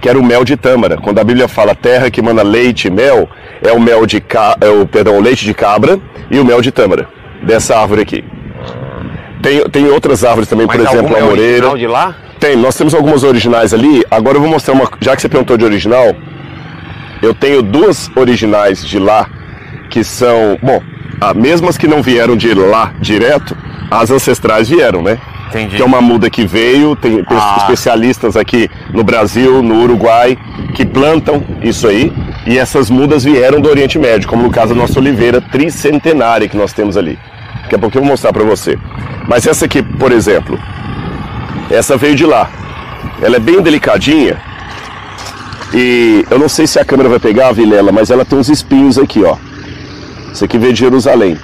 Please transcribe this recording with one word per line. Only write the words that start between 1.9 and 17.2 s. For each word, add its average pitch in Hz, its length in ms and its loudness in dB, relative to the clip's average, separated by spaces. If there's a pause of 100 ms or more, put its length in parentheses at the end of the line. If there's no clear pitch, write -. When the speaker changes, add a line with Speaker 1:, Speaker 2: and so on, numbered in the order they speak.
Speaker 1:
que 120 100 -4
emana 113 220 2
leite 113 460 0
e - 20 -2
mel, 110 380 2 (340)
é 104 100 2
o 117 80 2
mel 117 260 4
de 101 140 -2
ca-, 104 400 0
é 104 80 4
o, 104 180 2
perdão, 104 320 2
o - 20 4
leite 120 240 2
de 101 100 -2
cabra 165 440 0 (320)
e 127 100 0
o 143 40 4
mel 120 160 4
de 123 120 -2
tâmara, 92 360 0 (380)
dessa 113 320 0
árvore 104 240 0
aqui. - 220 -6 (1160)
Tem, 143 280 2
tem 143 180 2
outras 139 360 2
árvores 113 240 2
também, 110 180 2
Speaker 2:
Mas 113 100 0
Speaker 1:
por 117 80 2
exemplo, 113 220 2
Speaker 2:
algum 120 80 0
Speaker 1:
a 110 40 2
Speaker 2:
é 110 40 2
Speaker 1:
moreira. 117 480 2
Speaker 2:
original 139 80 -2
de 117 80 -4
lá? 151 280 -2 (240)
Speaker 1:
Tem, 143 180 2
nós 127 180 2
temos 156 200 0
algumas 147 280 2
originais 117 500 2
ali. 120 380 4
Agora 113 260 2
eu 143 40 0
vou 151 100 0
mostrar 147 240 0
uma, 131 140 2 (120)
já 131 140 0
que 135 80 -8
você 147 60 -2
perguntou 131 280 0
de 113 80 2
original, 107 500 2 (1080)